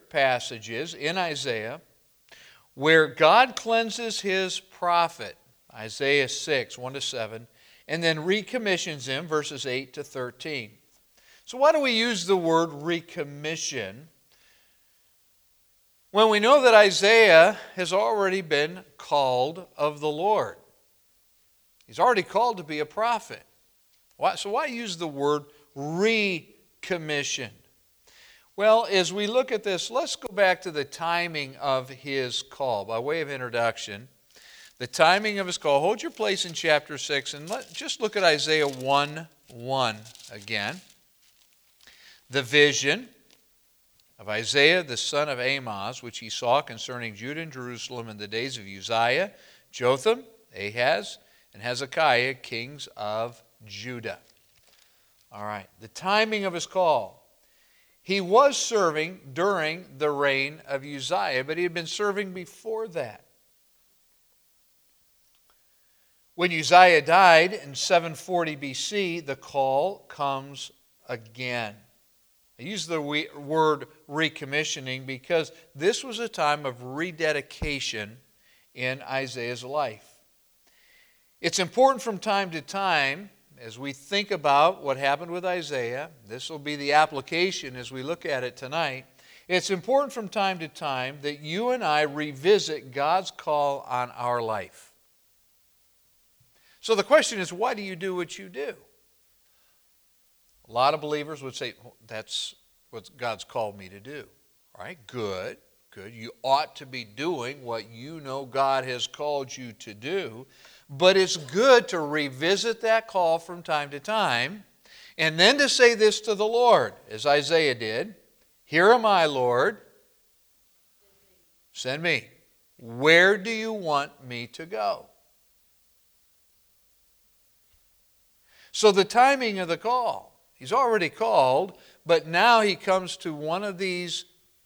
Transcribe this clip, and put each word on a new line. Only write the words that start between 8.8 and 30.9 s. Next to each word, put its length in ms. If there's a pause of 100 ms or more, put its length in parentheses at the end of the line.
him, 220
verses 360
eight 280
to 100
thirteen. 680 (720)
So 140
why 120
do 100
we 120
use 340
the 100
word 340
recommission 1400 (2000)
when 200
we 100
know 220
that 120
Isaiah 840 (180)
has 160
already 480
been 420 (140)
called 680 (100)
of 240
the 80
Lord? 480 (1300)
He's 140
already 240
called 320
to 80
be 160
a 60
prophet. 580 (720)
Why, 180
so 160
why 160
use 300
the 100
word 380 (320)
recommission? 1700 (1080)
Well, 340
as 220
we 160
look 240
at 100
this, 260
let's 280
go 180
back 280
to 100
the 120
timing 720